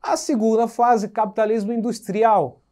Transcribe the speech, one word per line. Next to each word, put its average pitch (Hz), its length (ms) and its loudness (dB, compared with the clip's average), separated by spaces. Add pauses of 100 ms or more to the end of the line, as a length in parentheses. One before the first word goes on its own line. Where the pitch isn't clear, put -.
A 339 140 -2
segunda 226 520 0
fase, 226 420 0
capitalismo 214 640 -2
industrial, 214 880 0 (100)